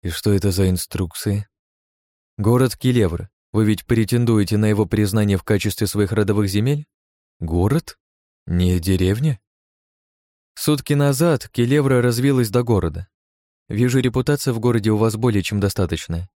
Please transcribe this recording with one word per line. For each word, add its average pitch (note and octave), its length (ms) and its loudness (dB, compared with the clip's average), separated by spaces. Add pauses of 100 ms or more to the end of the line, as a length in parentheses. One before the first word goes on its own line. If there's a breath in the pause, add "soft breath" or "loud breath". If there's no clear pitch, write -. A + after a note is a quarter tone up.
"И F2+ 60 -8
что F#2 240 -2
это G2+ 180 0
за F#2 200 2
инструкции?" F#2 760 -4 (880)
"Город A#2 380 2
Келевр. G2+ 520 0 (240)
Вы G#2+ 140 2
ведь G#2 200 0
претендуете A2+ 680 0
на G#2+ 100 2
его G#2+ 200 2
признание G#2 500 0
в - 80 -6
качестве G#2 420 -2
своих G2+ 260 -2
родовых G#2 360 0
земель?" B2+ 380 -2 (540)
"Город? F2+ 580 -2 (480)
Не F2+ 340 0
деревня?" F#2+ 580 0 (1160)
"Сутки D3 400 -2
назад C#3+ 560 0
Келевра C3 500 2
развилась B2 480 2
до A#2+ 140 0
города. F2 460 -2 (600)
Вижу, B2 320 2
репутация B2+ 520 -2
в A2+ 80 -4
городе A2+ 300 2
у G#2+ 60 2
вас A2 200 0
более A2 260 0
чем G#2 180 -2
достаточная. F2 760 -4